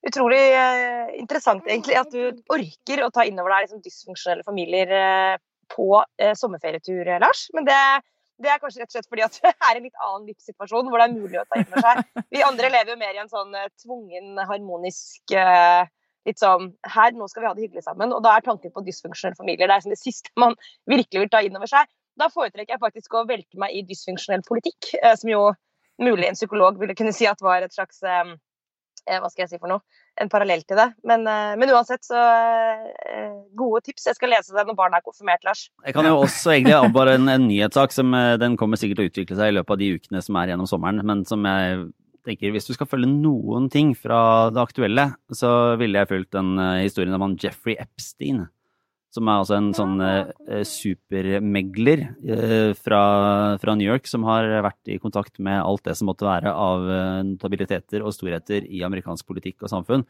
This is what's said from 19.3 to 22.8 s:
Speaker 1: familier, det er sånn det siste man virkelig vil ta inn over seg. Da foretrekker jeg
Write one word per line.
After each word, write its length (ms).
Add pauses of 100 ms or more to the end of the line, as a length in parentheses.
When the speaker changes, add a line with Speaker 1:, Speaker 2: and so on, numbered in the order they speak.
Speaker 1:
familier, 320
det 80
er 80
sånn 80
det 80
siste 300 (100)
man 160 (320)
virkelig 380
vil 20
ta 160
inn 160
over 80
seg. 160 (320)
Da 160
foretrekker 400
jeg 80